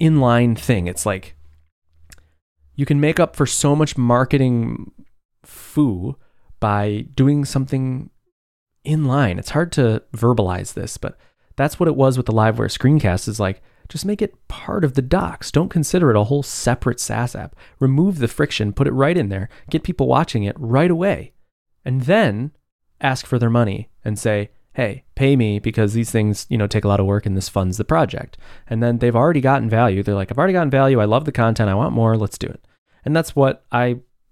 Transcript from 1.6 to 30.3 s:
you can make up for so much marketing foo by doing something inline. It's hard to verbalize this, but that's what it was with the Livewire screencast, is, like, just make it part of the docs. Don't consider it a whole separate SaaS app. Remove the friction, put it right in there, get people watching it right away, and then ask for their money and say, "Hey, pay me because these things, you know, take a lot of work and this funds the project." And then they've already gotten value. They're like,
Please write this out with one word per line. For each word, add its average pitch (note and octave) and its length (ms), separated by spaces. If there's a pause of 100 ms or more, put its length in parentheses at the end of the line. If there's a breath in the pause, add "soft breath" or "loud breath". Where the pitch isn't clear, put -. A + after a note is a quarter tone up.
you C#3 120
can C#3+ 120
make D3+ 220
up E3 160
for C#3+ 100
so D3 300
much D3+ 200
marketing B2 920 (540)
foo A#2+ 720 (440)
by G#2 540
doing C#3+ 300
something C3 640 (760)
inline. C3+ 540
It's F#2+ 120
hard E3 220
to A#2 300 (100)
verbalize G#2+ 600
this, - 220
but - 200 (400)
that's - 220
what F3 100
it D3+ 80
was C3+ 200
with B2 100
the A2 60
Livewire A2 380
screencast, B2+ 580
is, G#2+ 100
like, F#2+ 240 (260 soft breath)
just - 160
make G3+ 180
it - 260
part - 360
of C3 100
the C3+ 80
docs. E3 480
Don't E3+ 180
consider E3 420
it G#2+ 60
a G#2 80
whole C#3+ 180
separate - 580
SaaS A2+ 360
app. - 180 (240 soft breath)
Remove D3+ 400
the A#2+ 100
friction, - 440
put C3+ 140
it - 60
right C#3 240
in A2+ 120
there, F#2+ 200 (220 soft breath)
get D#3+ 120
people C#3 260
watching C3 360
it G2+ 140
right C3+ 320
away, F3 420 (520)
and C3 180
then C#3+ 500 (480)
ask C3+ 260
for B2+ 120
their A2+ 120
money G#2+ 400 (140)
and G#2+ 140
say, G#2 320 (220)
"Hey, B2 320 (100)
pay C#3 220
me G#2+ 220
because G#2+ 340
these A2+ 180
things, G#2+ 380
you B2 80
know, G#2 100
take G#2 180
a G#2 40
lot G2+ 100
of G2 80
work G2+ 200
and F#2+ 100
this F#2 120
funds F#2 280
the - 80
project." - 540 (280 soft breath)
And A2+ 160
then A#2+ 160
they've A#2+ 160
already C#3+ 280
gotten C3 260
value. A2 340
They're G#2 120
like, G2 180